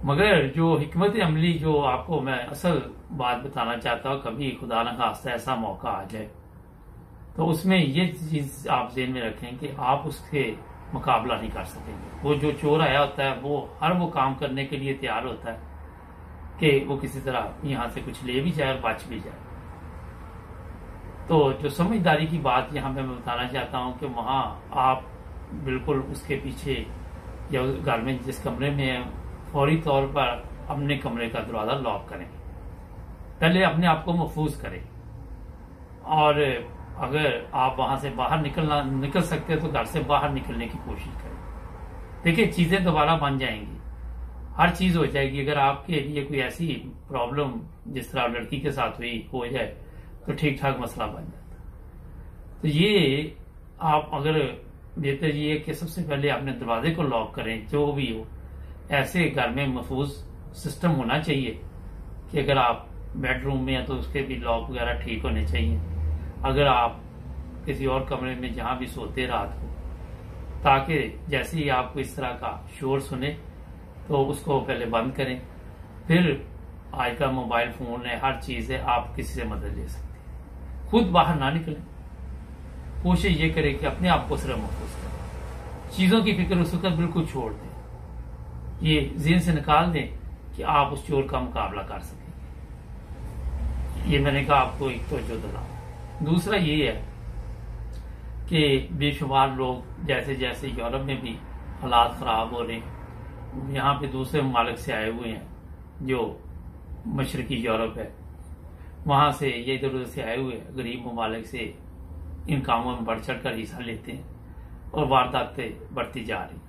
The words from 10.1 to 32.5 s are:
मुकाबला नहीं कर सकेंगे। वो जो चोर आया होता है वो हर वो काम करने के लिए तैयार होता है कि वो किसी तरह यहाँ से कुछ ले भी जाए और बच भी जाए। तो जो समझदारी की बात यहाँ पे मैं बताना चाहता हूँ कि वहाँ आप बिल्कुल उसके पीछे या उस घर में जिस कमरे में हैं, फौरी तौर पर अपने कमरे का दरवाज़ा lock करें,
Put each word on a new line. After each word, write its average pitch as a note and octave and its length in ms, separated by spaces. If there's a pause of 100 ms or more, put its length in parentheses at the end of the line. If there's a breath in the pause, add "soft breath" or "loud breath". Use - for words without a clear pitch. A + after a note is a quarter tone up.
मुकाबला A#2 420
नहीं G#2+ 140
कर F#2+ 160
सकेंगे। - 560
वो C#3+ 140
जो C#3+ 180
चोर D3+ 280
आया C#3 180
होता C#3 240
है C3 160
वो C#3 280 (140)
हर D#3+ 120
वो F3 140
काम C3+ 280
करने C3+ 280
के C#3 120
लिए C3+ 180
तैयार A#2+ 320
होता A#2 240
है A2+ 80 (1040)
कि C#3+ 240
वो C#3 120
किसी C3+ 240
तरह B2+ 340 (120)
यहाँ A#2+ 220
से B2+ 120
कुछ A#2 240
ले B2+ 160
भी E3 120
जाए C#3 220
और B2+ 80
बच A2 260
भी A2 120
जाए। - 200 (1800)
तो D3 300
जो C#3+ 180
समझदारी E3+ 560
की D#3+ 140
बात C3 340
यहाँ C3 200
पे C3+ 80
मैं B2+ 140
बताना A#2+ 320
चाहता B2+ 300
हूँ B2+ 200
कि D3+ 100
वहाँ B2 600 (120)
आप B2+ 240 (600)
बिल्कुल C3 380
उसके C3+ 340
पीछे C3+ 380 (800)
या B2+ 100
उस C3+ 160
घर A#2+ 220
में B2+ 240
जिस - 180
कमरे C3 280
में C#3 140
हैं, B2+ 180 (500)
फौरी D3 260
तौर C#3 300
पर C3 360 (240)
अपने C#3+ 300
कमरे A#2 300
का A#2 120
दरवाज़ा A2+ 400
lock G#2+ 280
करें, F#2 180 (1120)